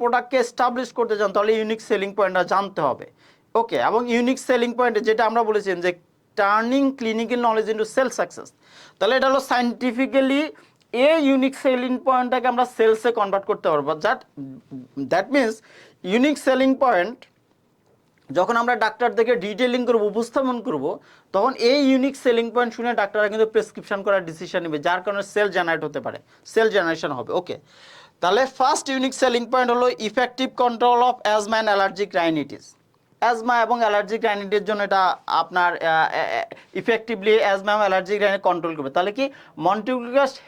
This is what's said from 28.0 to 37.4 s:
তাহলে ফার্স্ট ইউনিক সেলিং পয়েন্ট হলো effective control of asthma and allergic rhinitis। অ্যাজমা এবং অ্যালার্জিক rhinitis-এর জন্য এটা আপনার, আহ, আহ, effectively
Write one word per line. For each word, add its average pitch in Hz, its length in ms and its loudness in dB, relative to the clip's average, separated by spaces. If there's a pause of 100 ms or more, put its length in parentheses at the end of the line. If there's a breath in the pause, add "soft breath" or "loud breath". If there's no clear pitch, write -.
তাহলে 196 200 2 (160)
ফার্স্ট 269 340 0
ইউনিক 262 200 -2 (100)
সেলিং 240 200 2 (100)
পয়েন্ট 254 220 2
হলো 247 120 2 (220)
effective 254 440 -2 (100)
control 240 360 2 (120)
of 240 60 -2 (180)
asthma 214 280 0
and 220 120 -4
allergic 196 440 -2
rhinitis। 156 460 -2 (580)
অ্যাজমা 233 340 0 (100)
এবং 240 180 0
অ্যালার্জিক 208 420 0
rhinitis-এর 202 420 -2
জন্য 208 200 -2
এটা 196 140 2 (400)
আপনার, 175 300 0
আহ, 165 160 -2
আহ, 160 920 -2
effectively 220 540 0 (120)